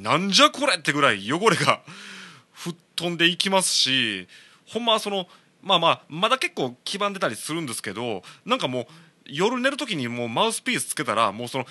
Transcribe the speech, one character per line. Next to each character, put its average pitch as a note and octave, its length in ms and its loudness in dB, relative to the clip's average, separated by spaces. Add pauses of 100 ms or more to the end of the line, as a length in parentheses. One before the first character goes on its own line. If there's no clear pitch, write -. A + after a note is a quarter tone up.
「な A2+ 140 4
ん G3 140 0
じ G3 120 6
ゃ D4+ 80 8
こ C#4+ 160 -4
れ」 C4+ 120 2
っ - 20 -8
て D3+ 120 -2
ぐ C#3+ 80 2
ら C3+ 120 6
い G#2 200 -2
汚 G3 180 4
れ E3 60 4
が C#3 240 2 (380)
<laughs> - 340 -20
吹 - 200 -12
っ - 40 -12 (200)
飛 E3+ 140 -2
ん E3+ 60 -4
で E3 100 6
い F3 100 4
き F#3+ 120 0
ま F#3+ 140 4
す - 100 0
し、 A2+ 560 0 (380)
ほ A3 140 -6
ん A#3+ 40 -8
ま A3+ 100 4
は G#3+ 40 2
そ G#3 120 -4
の、 F#3+ 180 -4 (340)
ま F#3 140 2
あ - 20 4
ま E3 100 4
あ、 C3+ 200 2
ま F3 200 -2
だ C4 100 2
結 F4 160 -4
構 B2+ 300 -2
黄 - 140 -6
ば G3+ 100 0
ん G3+ 40 -4
で F#3+ 80 -8
た F3 80 0
り A2+ 80 -6
す - 160 -8
る E3+ 100 -4
ん D3+ 40 -6
で A2+ 80 -6
す - 80 -8
け G#2 100 -8
ど、 G#2+ 300 -6 (220)
な A#3 120 -2
ん - 20 -6
か E3+ 100 -4
も B2+ 140 -4
う、 - 40 -10 (380)
夜 G3+ 360 -2
寝 B3+ 100 0
る C#4+ 60 -10
時 A#3 200 -6
に B2 120 -4
も A#2+ 180 -4
う - 20 -6
マ F#3 200 0
ウ A3+ 40 -4
ス - 100 -8
ピ B3 100 -2
ー E3+ 80 0
ス - 60 -8
つ - 80 -6
け - 100 -4
た A2 100 0
ら、 G#2+ 180 2
も A#2+ 140 -8
う - 20 -10
そ C3+ 100 -6
の、 B2 120 -6